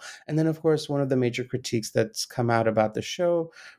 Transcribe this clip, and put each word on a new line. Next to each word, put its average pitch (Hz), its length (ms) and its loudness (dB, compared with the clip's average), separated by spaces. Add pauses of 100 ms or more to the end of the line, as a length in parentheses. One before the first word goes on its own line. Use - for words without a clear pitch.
(280)
And 156 120 0
then, 160 80 4
of 156 140 -2
course, 156 260 2
one 143 140 0
of 135 80 0
the 131 80 2
major 123 260 0
critiques - 480 -4
that's - 340 -2
come 120 240 -2
out 113 180 4
about 107 260 2
the 113 80 -4
show 170 500 -2 (280)